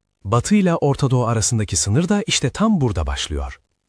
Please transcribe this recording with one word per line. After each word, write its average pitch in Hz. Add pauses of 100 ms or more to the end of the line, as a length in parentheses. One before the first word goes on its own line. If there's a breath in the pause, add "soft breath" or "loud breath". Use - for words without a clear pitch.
(240)
Batı 117
ile 185
Orta 139
Doğu 123
arasındaki 110
sınır 117
da 202
işte -
tam 208
burada 90
başlıyor. 69 (280)